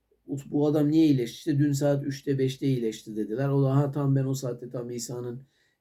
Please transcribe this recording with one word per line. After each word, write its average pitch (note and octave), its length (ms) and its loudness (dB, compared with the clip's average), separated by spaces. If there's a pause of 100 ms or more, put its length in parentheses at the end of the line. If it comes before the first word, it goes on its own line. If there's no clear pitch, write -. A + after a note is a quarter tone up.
(280)
"Bu D3 400 -2
adam D3 240 2
niye D#3+ 140 6
iyileşti?" C3 320 2
İşte, C#3+ 220 0
"Dün D3 120 4
saat C#3+ 360 0
üçte C#3 320 -4
beşte C3 280 -2
iyileşti." A2 480 -2
dediler. A2 340 -2
O C#3 140 2
da, C3+ 120 2
"Ha, C#3+ 160 4
tam C#3 240 2
ben C3+ 100 2
o C3+ 80 -2
saatte B2 360 -8
tam A#2+ 200 -10
İsa'nın A#2+ 580 -10 (340)